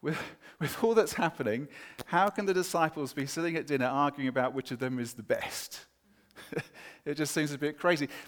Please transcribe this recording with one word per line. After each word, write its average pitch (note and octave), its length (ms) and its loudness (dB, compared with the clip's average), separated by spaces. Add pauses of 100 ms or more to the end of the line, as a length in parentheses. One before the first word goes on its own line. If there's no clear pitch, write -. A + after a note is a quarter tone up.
with, D#3 180 -2 (220)
<laughs> - 200 -20
with - 220 -2
all A3+ 120 4
that's G#3 200 4
happening, C#3 540 0 (380)
how F#3 220 4
can G3+ 180 -2
the F#3+ 80 2
disciples D#3+ 580 2
be C#3 140 -4
sitting E3 300 -2
at D3 100 -2
dinner C3+ 200 2
arguing C#3 420 2
about B2+ 260 2
which C3+ 160 -6
of B2+ 80 -4
them B2+ 200 -2
is A#2 160 -4
the A2 80 -10
best? - 640 -4 (680)
<laughs> - 120 -4 (420)
It D3 120 -2
just D3+ 160 0
seems D3+ 180 2
a C#3 60 -6
bit D3 200 -2
crazy. D#3 300 4 (200)